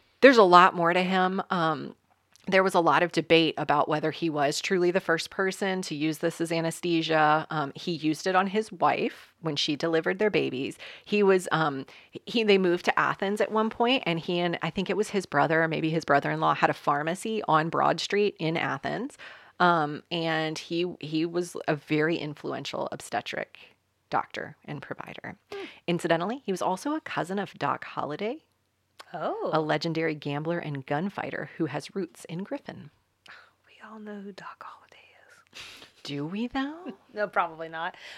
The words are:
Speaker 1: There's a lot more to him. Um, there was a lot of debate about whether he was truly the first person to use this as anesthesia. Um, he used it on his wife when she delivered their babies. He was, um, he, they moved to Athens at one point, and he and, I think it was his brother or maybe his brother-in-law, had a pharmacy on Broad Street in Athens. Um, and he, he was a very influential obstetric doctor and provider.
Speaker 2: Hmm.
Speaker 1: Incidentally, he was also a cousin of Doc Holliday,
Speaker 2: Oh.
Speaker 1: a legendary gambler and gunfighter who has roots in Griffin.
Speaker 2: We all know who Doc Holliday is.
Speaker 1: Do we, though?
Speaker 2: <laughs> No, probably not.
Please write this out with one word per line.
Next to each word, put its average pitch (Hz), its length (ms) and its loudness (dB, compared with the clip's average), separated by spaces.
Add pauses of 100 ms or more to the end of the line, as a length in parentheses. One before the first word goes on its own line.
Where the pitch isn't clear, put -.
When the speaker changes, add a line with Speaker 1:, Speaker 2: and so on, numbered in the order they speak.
(220)
Speaker 1:
There's 254 160 10
a 214 60 10
lot 180 320 10
more 170 180 2
to 180 100 2
him. 185 460 0
Um, 160 460 -2 (520)
there 190 160 4
was 190 100 2
a 185 60 4
lot 160 240 6
of 170 80 2
debate 160 480 4
about 147 280 2
whether 151 220 0
he 165 180 -2
was 147 320 0
truly 180 300 0
the 180 100 2
first 165 300 -2
person 190 540 -2
to 165 100 -10
use 151 240 -2
this 165 240 -2
as 165 100 -2
anesthesia. 160 1000 2
Um, 147 240 -4
he - 160 -6
used 151 340 -2
it 185 100 2
on 190 120 4
his 220 240 -2
wife - 720 -2
when 156 140 -4
she 147 200 -2
delivered 165 420 0
their 214 140 2
babies. 135 440 -2 (300)
He 208 160 2
was, 190 300 6
um, 147 340 0 (400)
he, 226 180 0
they 208 140 6
moved 180 280 2
to - 140 0
Athens 175 400 -2
at - 120 -2
one 220 180 0
point, 240 380 0
and 170 120 0
he 175 200 -2
and, 175 240 0
I 160 80 -4
think 190 180 -4
it 180 80 -2
was 208 120 -2
his 196 180 -2
brother 147 340 4
or 165 60 2
maybe 160 240 -2
his 165 140 -2
brother-in-law, 151 500 2
had 151 160 4
a - 20 -4
pharmacy 165 760 -2
on 156 220 2
Broad 147 300 2
Street 202 400 0
in 160 180 -2
Athens. 139 580 -4 (440)
Um, 160 500 2
and 160 480 -2
he, 175 340 -4 (100)
he 156 260 -2
was 170 280 -4 (120)
a 156 80 2
very 151 420 0
influential 143 760 -6
obstetric - 680 -6 (500)
doctor - 460 -6 (100)
and 147 160 -12
provider. - 540 -14 (180)
Speaker 2:
Hmm. 392 120 -10 (200)
Speaker 1:
Incidentally, 175 580 0
he 202 80 -4
was 185 120 -4
also 202 320 -2
a 311 60 -6
cousin - 360 -6
of 190 220 -6
Doc - 260 -4
Holliday, 151 540 -6 (720)
Speaker 2:
Oh. 208 400 -6
Speaker 1:
a 160 80 2
legendary 156 540 -2
gambler 151 460 -4
and 139 260 -8
gunfighter 147 720 -4
who 165 80 -2
has 147 300 -8
roots - 300 -10
in 175 180 -10
Griffin. 185 480 -12 (720)
Speaker 2:
We - 80 -20 (160)
all 220 100 -18
know 208 220 -12
who 196 100 -12
Doc - 320 -16
Holliday - 340 -20 (540)
is. - 80 -20 (440)
Speaker 1:
Do 143 240 -6
we, 208 200 -4
though? 285 500 -6
Speaker 2:
<laughs> - 160 -20
No, 208 140 -2
probably 165 420 -2
not. 165 260 -6 (220)